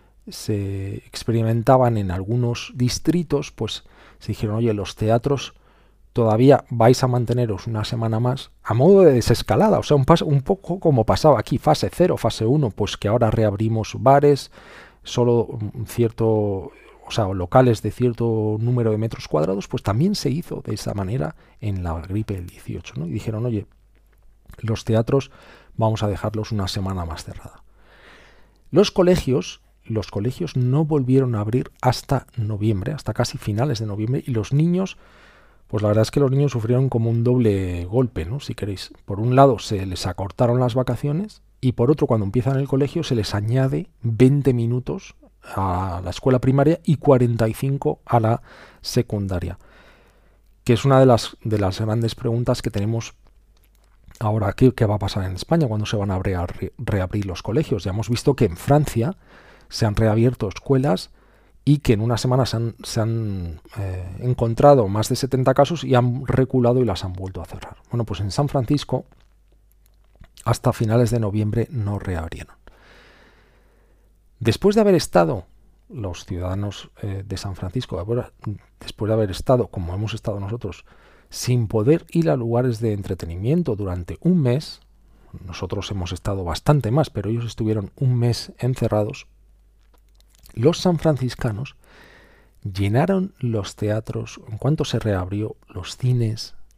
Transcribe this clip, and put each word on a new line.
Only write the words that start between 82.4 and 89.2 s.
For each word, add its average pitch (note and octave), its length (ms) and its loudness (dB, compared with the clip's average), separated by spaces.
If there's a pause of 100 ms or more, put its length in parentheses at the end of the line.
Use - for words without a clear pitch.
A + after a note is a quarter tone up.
de A2+ 120 0
entretenimiento G2+ 840 -2
durante F2+ 440 -6
un F3 220 2
mes, B2+ 380 -2 (640)
nosotros F2+ 460 -8
hemos F2+ 180 -4
estado F#2+ 320 -4
bastante A2 480 0
más, D3 180 2
pero G2+ 220 -6
ellos A#2 140 -4
estuvieron A2 500 -2
un B2 240 0
mes A#2 400 -2
encerrados, A2+ 680 -2 (1300)